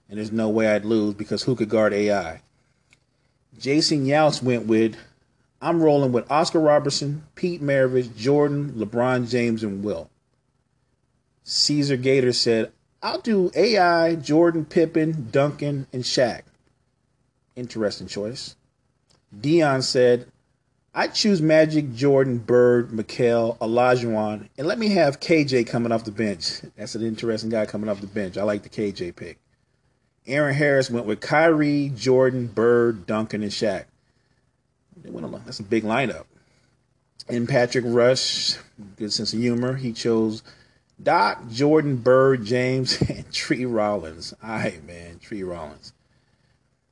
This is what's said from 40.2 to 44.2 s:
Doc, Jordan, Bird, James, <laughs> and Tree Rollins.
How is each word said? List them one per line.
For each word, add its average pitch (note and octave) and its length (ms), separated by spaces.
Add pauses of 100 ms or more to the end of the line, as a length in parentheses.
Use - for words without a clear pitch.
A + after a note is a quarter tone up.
Doc, D#3 480
Jordan, D3 460
Bird, B2+ 480
James, B2 580
<laughs> - 60
and - 240
Tree B2+ 320
Rollins. G#2 760